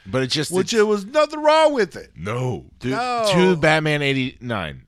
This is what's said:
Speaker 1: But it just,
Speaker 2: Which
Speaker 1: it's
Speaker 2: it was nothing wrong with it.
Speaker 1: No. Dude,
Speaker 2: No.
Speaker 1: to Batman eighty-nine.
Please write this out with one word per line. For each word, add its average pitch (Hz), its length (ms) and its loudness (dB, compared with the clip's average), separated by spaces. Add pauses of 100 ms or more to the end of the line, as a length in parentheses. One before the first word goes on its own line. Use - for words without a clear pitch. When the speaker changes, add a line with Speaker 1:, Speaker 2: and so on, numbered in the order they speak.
Speaker 1:
But 123 180 -2
it 127 40 -4
just, 139 240 -4
Speaker 2:
Which 190 220 -2
Speaker 1:
it's 226 80 2
Speaker 2:
it 214 60 4
was 208 180 -2
nothing 302 380 -2
wrong 302 320 4
with 202 200 -2
it. 90 200 -14
Speaker 1:
No. 107 500 -6 (140)
Dude, 123 140 -4
Speaker 2:
No. 233 400 -2
Speaker 1:
to 185 240 4
Batman 156 440 2
eighty-nine. 120 840 -4